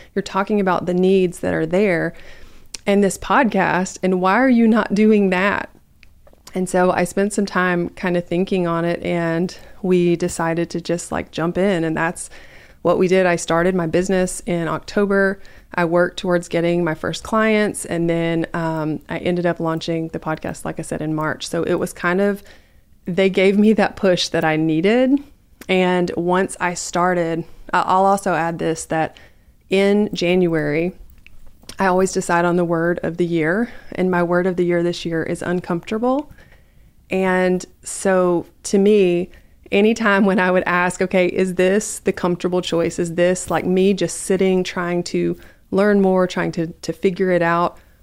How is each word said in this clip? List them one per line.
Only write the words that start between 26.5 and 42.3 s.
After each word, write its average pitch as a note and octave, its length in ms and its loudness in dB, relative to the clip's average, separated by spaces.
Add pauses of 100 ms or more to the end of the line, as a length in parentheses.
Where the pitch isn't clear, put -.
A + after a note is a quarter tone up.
I F3 140 -2
started, F3 720 -2 (280)
I, F3+ 80 2
I'll F#3+ 240 2
also G3 280 2
add E3 280 -2
this, D#3+ 260 -4
that D#3+ 300 -2 (520)
in G3+ 440 2
January, E3+ 800 0 (880)
I G3 60 2
always F#3 260 2
decide F3 320 0
on F3 120 2
the F3 80 2
word E3+ 380 0
of D#3+ 140 -4
the F3 100 0
year, E3+ 440 0 (220)
and F#3 160 0
my F3 140 2
word F3 240 2
of F#3 80 -2
the F3 100 0
year F3 200 0
this F3 200 -4
year E3 200 -4
is E3+ 180 -6
uncomfortable. A3 880 -4 (800)
And F#3 540 0 (180)
so F3+ 640 0 (180)
to G#3 140 0
me, F#3+ 520 4 (400)
anytime G#3 540 4
when G3 140 4
I F#3 120 2
would F#3 140 2
ask, F3+ 380 0
"Okay, F#3 240 2
is F#3 300 -2
this F#3+ 420 0
the G3 140 -2
comfortable F3+ 500 -2